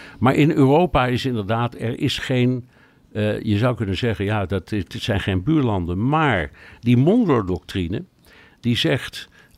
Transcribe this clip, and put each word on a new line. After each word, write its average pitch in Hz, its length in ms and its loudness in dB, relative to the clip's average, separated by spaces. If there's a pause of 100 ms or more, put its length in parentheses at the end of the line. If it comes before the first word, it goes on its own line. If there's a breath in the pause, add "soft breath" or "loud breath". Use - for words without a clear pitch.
(200 loud breath)
Maar - 160 2
in 156 160 4
Europa 143 560 4
is 123 180 -2
inderdaad, 117 540 -2
er 117 200 -6
is - 180 -2
geen, 127 500 0 (440 soft breath)
eh, 107 300 -2
je 104 160 0
zou 123 180 0
kunnen 98 220 -4
zeggen, 107 280 -2
"Ja, 104 200 -2
dat, 92 240 -4
het 101 300 -6
zijn 98 200 -2
geen 95 240 -2
buurlanden." 104 640 0
Maar 139 400 0 (300 loud breath)
die 120 180 2
Monroe-doctrine, 123 1080 0 (560 soft breath)
die 120 180 0
zegt, - 520 -4 (280 soft breath)